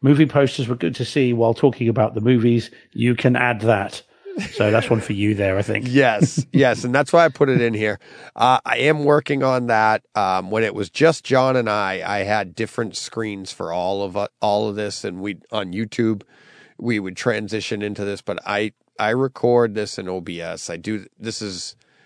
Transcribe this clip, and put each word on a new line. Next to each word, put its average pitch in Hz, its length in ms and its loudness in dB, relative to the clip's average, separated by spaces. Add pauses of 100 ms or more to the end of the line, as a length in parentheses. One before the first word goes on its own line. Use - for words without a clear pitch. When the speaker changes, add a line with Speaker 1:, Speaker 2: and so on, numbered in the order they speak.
Speaker 1:
Movie 143 240 6
posters 135 400 0
were 123 80 -4
good - 200 -2
to 123 100 -4
see 127 280 0
while 113 220 2
talking 120 340 2
about 110 240 2
the 107 80 -4
movies. 120 480 4 (220)
You 120 240 0
can 127 200 2
add 123 260 0
that." 104 420 0 (480)
So 107 180 2
that's 113 220 2
one 113 80 4
for 107 140 -4
you 104 200 0
there, 98 240 0
I 101 60 0
think. 107 260 -4
Speaker 2:
Yes, 127 600 2
Speaker 1:
<laughs> - 40 -4
Speaker 2:
yes, 131 300 2
and 123 100 -2
that's 139 180 2
why 170 140 6
I 156 40 4
put 139 200 2
it 123 120 2
in 117 120 2
here. 107 260 -2 (360)
Uh, 127 300 4
I 120 140 -2
am 147 260 2
working 143 380 2
on 127 240 2
that. 110 360 2 (100)
Um, 95 380 -2
when 110 120 0
it 101 120 -2
was 101 160 -6
just 156 320 2
John 131 320 2
and 120 140 0
I, 95 360 -2
I 101 140 -4
had 101 340 -2
different 110 440 -6
screens 104 560 -8
for 82 200 -8
all 95 300 -2
of, 92 140 -8
uh, 101 100 -2 (140)
all 107 280 0
of 101 60 -6
this, 104 280 -6
and 92 180 -8
we, 98 160 -6 (140)
on 101 220 -6
YouTube, 110 480 -2 (560)
we 117 220 -4
would 92 180 -8
transition 107 640 -4
into 104 240 -6
this. 101 160 -6
But 95 240 -8
I, 104 280 -2 (260)
I 107 120 0
record 120 640 2
this 104 240 -6
in 98 100 -10
O 92 140 -6
B 85 200 -10
S. 82 280 -10
I 85 80 -8
do, 101 300 -8 (100)
this 107 240 -10
is 95 340 -10 (300)